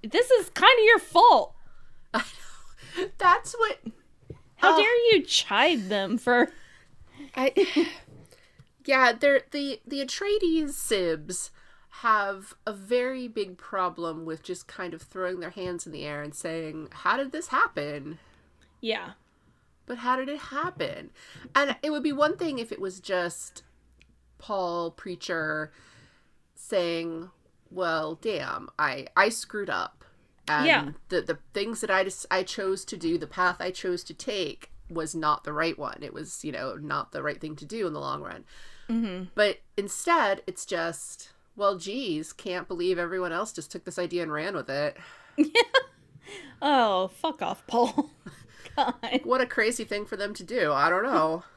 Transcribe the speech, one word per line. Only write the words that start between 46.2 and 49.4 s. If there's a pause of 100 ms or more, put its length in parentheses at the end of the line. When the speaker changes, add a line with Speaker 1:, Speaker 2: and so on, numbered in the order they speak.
Speaker 1:
Oh,
fuck
off,
Paul. (340)
<laughs>
God.
Speaker 2:
What